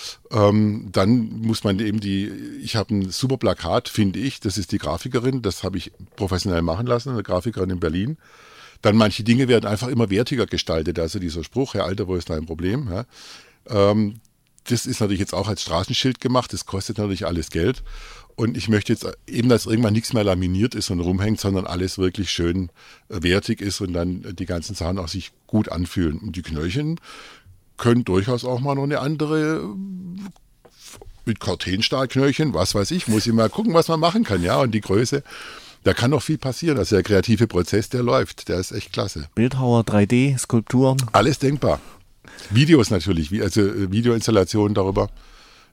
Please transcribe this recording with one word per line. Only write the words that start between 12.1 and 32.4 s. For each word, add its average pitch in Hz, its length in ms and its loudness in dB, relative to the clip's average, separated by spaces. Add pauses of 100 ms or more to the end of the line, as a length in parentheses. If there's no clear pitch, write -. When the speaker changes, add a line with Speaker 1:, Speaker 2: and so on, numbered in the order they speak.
Speaker 1:
ist 87 160 -4
dein 80 160 -4
Problem?“ 92 440 -4
Ja. 104 140 -6 (640)
Ähm, 104 460 4 (540)
das 120 160 0
ist 127 160 -4
natürlich 101 180 0
jetzt 101 140 -4
auch 95 160 -2
als 98 120 -4
Straßenschild 117 600 -2
gemacht. 127 320 0
Das 95 120 -8
kostet 98 320 -6
natürlich 101 280 -2
alles 82 240 -2
Geld. 92 340 0 (520)
Und 117 200 -2
ich 104 140 -4
möchte 107 240 2
jetzt - 120 -4 (220)
eben, 117 220 0
dass 113 160 4
irgendwann 110 260 2
nichts 113 220 0
mehr 113 100 2
laminiert 92 500 0
ist 117 160 -4
und 87 120 0
rumhängt, 95 380 0
sondern 98 280 -2
alles 92 300 -4
wirklich 92 340 0
schön, 87 380 -2 (400)
äh, 98 140 -8
wertig 98 380 2
ist 101 200 -6
und 92 100 -4
dann 90 480 -4
die 92 60 -8
ganzen 87 280 -6
Sachen 92 260 -4
auch 82 100 -6
sich - 240 -10 (140)
gut 107 220 0
anfühlen. 87 480 -2
Und 90 200 -10
die 90 60 -8
Knöllchen 98 560 -4 (800)
können 120 280 4
durchaus 107 400 0
auch 127 160 -2
mal 139 140 -2
noch 139 80 -2
eine 143 180 -2
andere, 156 600 -2
äh, 190 680 -10 (960)
mit 110 160 -2
Cortenstahlknöllchen, 131 1120 0